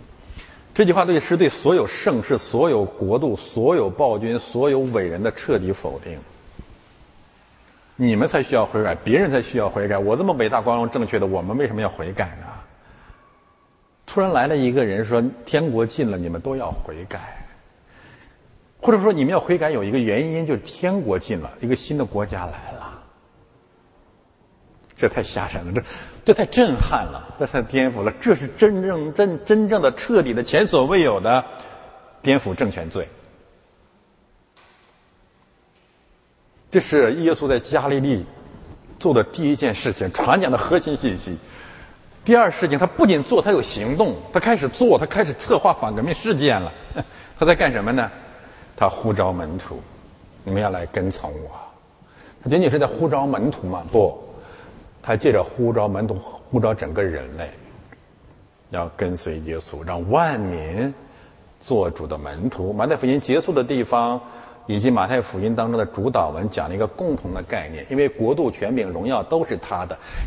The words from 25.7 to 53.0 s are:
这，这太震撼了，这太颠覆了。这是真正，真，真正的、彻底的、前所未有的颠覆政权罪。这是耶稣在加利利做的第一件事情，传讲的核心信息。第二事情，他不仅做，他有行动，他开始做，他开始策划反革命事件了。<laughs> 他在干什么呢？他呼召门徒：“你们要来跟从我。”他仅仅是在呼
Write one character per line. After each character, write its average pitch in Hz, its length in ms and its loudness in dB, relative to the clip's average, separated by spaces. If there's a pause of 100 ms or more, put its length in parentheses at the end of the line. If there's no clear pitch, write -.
这， 98 100 -2 (420)
这 220 80 6
太 214 120 2
震 214 300 2
撼 113 300 0
了， 71 340 -12
这 143 60 0
太 127 160 -2
颠 131 320 0
覆 104 100 -4
了。 104 160 2
这 214 160 4
是 135 120 -8
真 208 340 4
正， 160 320 -4
真， 185 320 0
真 214 220 4
正 202 140 2
的、 135 120 4
彻 220 280 2
底 127 120 0
的、 117 100 0
前 165 240 2
所 135 180 4
未 180 160 4
有 110 180 2
的 120 240 2 (800)
颠 135 180 4
覆 98 140 -4
政 104 180 -2
权 80 180 -10
罪。 85 180 -6 (3750)
这 190 80 6
是 135 360 4
耶 165 180 4
稣 147 140 -2
在 131 120 2
加 139 280 0
利 139 120 2
利 127 260 0 (760)
做 160 140 4
的 113 100 6
第 147 280 -2
一 147 40 4
件 120 200 0
事 117 160 -2
情， 95 220 -4
传 151 260 4
讲 160 120 0
的 120 60 2
核 170 220 2
心 151 160 -4
信 107 220 -2
息。 87 200 -8 (840)
第 233 120 6
二 220 160 6
事 175 160 -2
情， 143 120 2
他 180 60 4
不 285 200 4
仅 165 180 4
做， 220 180 4
他 208 100 2
有 151 100 4
行 113 360 -4
动， 170 180 2 (160)
他 180 80 2
开 226 160 4
始 139 140 -2
做， 220 280 6
他 143 80 2
开 202 200 0
始 143 80 -4
策 - 260 0
划 180 140 4
反 107 200 -2
革 107 80 -4
命 156 140 -2
事 214 200 -2
件 131 260 2
了。 82 120 -8 (300)
<laughs> - 340 -18
他 160 80 2
在 170 100 6
干 151 160 2
什 123 120 -2
么 220 80 0
呢？ 254 180 0 (680)
他 98 120 4
呼 110 240 -2
召 92 180 2
门 87 260 -6
徒 73 240 -12 (640)
：“你 95 80 -6
们 101 100 0
要 101 80 0
来 90 160 -4
跟 95 260 -2
从 80 200 -10 (120)
我。” 73 80 -16 (920)
他 123 60 -4
仅 165 120 4
仅 170 80 4
是 147 100 2
在 139 80 2
呼 165 200 -2